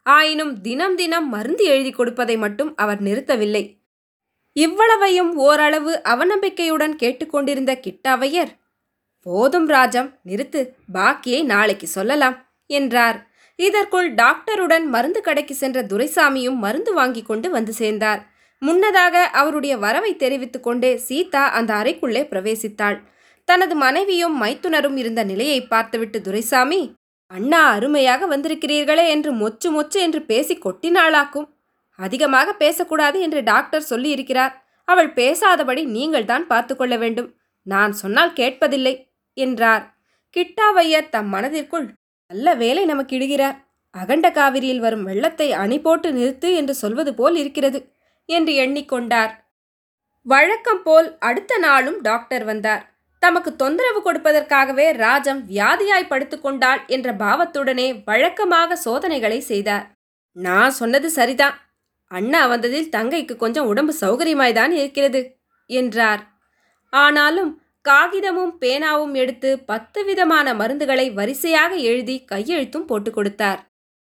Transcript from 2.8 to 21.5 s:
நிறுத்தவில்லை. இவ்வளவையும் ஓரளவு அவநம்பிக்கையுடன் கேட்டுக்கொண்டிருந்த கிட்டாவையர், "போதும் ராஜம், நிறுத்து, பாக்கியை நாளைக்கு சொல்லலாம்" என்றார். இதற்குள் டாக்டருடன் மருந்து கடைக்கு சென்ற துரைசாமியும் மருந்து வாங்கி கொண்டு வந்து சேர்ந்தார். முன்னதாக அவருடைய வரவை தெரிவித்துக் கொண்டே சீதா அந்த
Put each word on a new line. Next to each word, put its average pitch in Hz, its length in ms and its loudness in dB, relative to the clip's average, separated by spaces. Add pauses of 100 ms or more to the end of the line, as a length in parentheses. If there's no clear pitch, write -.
நிறுத்தவில்லை. 214 600 -2 (920)
இவ்வளவையும் 359 800 2
ஓரளவு 302 580 2 (100)
அவநம்பிக்கையுடன் 320 920 0
கேட்டுக்கொண்டிருந்த 269 800 -2
கிட்டாவையர், 262 760 -2 (760)
"போதும் 269 440 0
ராஜம், 254 400 2 (160)
நிறுத்து, 254 380 -6 (300)
பாக்கியை 247 500 0
நாளைக்கு 208 440 0
சொல்லலாம்" 254 520 -2 (260)
என்றார். 240 540 0 (400)
இதற்குள் 370 540 0
டாக்டருடன் 330 720 2
மருந்து 285 360 -2
கடைக்கு 294 340 -2
சென்ற 254 280 -4
துரைசாமியும் 262 760 0
மருந்து 302 340 -2
வாங்கி 254 300 0
கொண்டு 226 260 -4
வந்து 226 240 -2
சேர்ந்தார். 214 480 -2 (400)
முன்னதாக 359 640 4
அவருடைய 285 500 0
வரவை 269 380 -2
தெரிவித்துக் 254 480 -4
கொண்டே 247 340 0
சீதா 254 520 -2
அந்த 226 240 -2